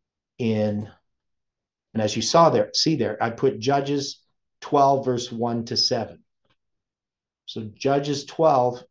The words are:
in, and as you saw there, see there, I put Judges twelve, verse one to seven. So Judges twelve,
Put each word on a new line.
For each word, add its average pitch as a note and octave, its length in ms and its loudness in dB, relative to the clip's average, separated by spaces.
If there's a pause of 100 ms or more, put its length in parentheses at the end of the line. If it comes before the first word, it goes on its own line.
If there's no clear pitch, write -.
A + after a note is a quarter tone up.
(400)
in, G#2+ 500 -2 (1040)
and A2 80 -2
as G#2+ 140 0
you A2+ 60 -4
saw E3 280 6
there, B2 240 0
see - 220 0
there, G#2+ 260 -2
I A#2 80 -2
put A2+ 300 -2
Judges C#3 640 -2 (380)
twelve, C#3 460 2
verse B2 260 -2
one A#2 340 -4
to A2+ 120 -6
seven. G#2 460 -2 (1200)
So A2 280 -10
Judges C#3+ 520 -2
twelve, B2+ 640 2